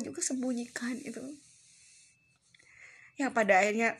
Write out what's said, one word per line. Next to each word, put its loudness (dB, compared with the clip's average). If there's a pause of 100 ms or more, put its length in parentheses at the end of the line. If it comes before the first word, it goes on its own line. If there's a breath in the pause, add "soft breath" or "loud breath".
juga -10
sembunyikan -4
gitu. -12 (1900 loud breath)
Yang -2
pada 4
akhirnya 2 (100)